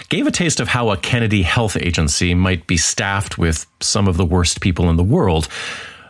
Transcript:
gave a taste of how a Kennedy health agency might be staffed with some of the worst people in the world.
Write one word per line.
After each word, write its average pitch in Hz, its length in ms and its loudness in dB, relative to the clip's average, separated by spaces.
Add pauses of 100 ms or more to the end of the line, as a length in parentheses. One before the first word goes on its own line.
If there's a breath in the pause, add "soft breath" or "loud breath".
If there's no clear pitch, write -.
gave 233 160 0
a 302 60 0
taste 170 280 0
of 120 100 -2
how 120 200 0
a 95 80 0
Kennedy 107 460 0
health 110 340 0
agency 87 560 0
might 90 320 2
be 90 100 0
staffed 98 600 -2
with 80 300 0 (140)
some 101 260 0
of 85 100 0
the 92 80 2
worst 85 360 0
people 87 280 2
in 82 60 4
the 87 80 2
world. 98 440 2 (640 loud breath)